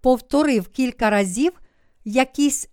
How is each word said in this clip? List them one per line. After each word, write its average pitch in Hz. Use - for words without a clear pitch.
повторив 254
кілька 247
разів 208
якісь 262